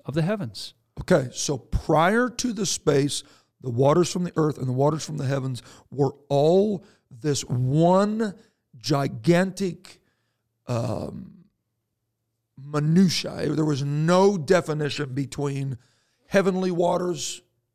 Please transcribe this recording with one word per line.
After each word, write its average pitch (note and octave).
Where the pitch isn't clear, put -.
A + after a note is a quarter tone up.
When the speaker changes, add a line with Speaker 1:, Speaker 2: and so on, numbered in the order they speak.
Speaker 1:
of B2+
the D#3+
heavens." F3
Speaker 2:
Okay, C3
so -
prior F#3+
to B3
the G3+
space, C#3+
the C3
waters C#3
from F3+
the F3
earth D#3
and C3
the B2+
waters C#3+
from -
the C#3+
heavens C3
were C3+
all F3
this C3
one F3+
gigantic, D#3+
um, -
minutiae. D3+
There D3+
was C#3+
no E3+
definition D3+
between C#3
heavenly F#3
waters. F3